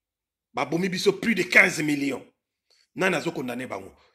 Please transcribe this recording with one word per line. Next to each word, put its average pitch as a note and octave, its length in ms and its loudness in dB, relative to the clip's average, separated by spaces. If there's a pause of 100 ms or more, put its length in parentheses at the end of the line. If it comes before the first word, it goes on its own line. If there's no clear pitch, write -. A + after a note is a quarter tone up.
(540)
Babomi D#3 360 -2
biso F#3 240 2
plus A3+ 220 0
de F3+ 80 0
quinze E3+ 380 4
millions. C#3 420 0 (720)
Nani F3+ 200 2
azo D#3+ 160 -2
condamné B2+ 360 -6
bango? F#2+ 260 -10 (220)